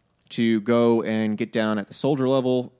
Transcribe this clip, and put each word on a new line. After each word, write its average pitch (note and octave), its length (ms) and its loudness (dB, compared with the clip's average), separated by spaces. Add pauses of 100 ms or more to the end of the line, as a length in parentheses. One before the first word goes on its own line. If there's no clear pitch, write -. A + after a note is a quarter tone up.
(300)
to A2+ 320 0
go A#2 400 2
and A2 360 -2
get A2 140 -6
down A2 260 0
at G2 100 -6
the - 60 -16
soldier C3+ 340 0
level B2+ 520 0